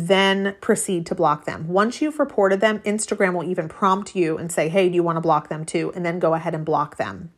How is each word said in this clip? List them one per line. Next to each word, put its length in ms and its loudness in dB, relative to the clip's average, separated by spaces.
then 500 2
proceed 460 0
to 100 -6
block 300 2
them. 240 -8
Once 320 0
you've 180 -2
reported 400 2
them, 200 2
Instagram 540 -2
will 160 -4
even 200 -4
prompt 480 0
you 200 0
and 140 -8
say, 160 0
"Hey, 220 2
do 60 0
you 80 4
wanna 180 0
block 260 2
them 160 -6
too?" 320 -4
And 100 -4
then 140 -2
go 140 2
ahead 200 -2
and 120 -6
block 320 -2
them. 400 -8